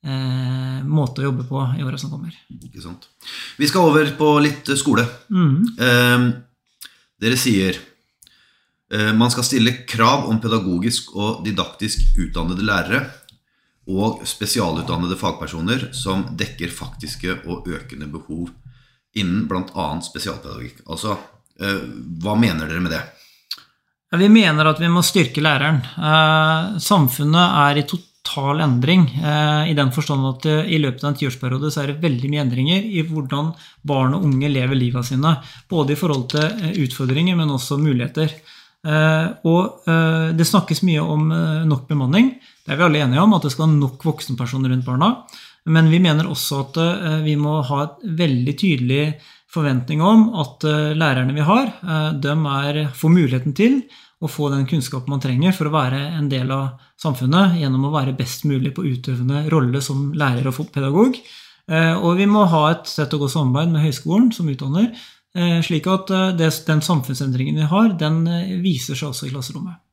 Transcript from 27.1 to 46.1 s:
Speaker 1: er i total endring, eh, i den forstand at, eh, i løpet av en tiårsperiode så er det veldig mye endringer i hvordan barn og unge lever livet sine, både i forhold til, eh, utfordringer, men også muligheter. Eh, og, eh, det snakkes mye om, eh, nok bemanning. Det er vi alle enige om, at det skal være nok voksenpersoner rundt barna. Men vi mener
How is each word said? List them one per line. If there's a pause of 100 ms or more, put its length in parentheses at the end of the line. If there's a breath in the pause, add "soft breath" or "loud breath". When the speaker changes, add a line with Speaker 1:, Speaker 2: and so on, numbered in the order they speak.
Speaker 1:
er
i
total
endring, (120)
eh,
i
den
forstand
at,
eh,
i
løpet
av
en
tiårsperiode
så
er
det
veldig
mye
endringer
i
hvordan (300 loud breath)
barn
og
unge
lever
livet
sine, (320 loud breath)
både
i
forhold
til,
eh, (140)
utfordringer,
men
også
muligheter. (540 loud breath)
Eh, (160)
og,
eh,
det
snakkes
mye
om,
eh,
nok
bemanning. (320 loud breath)
Det
er
vi
alle
enige
om,
at
det
skal
være
nok
voksenpersoner
rundt
barna. (420 loud breath)
Men
vi
mener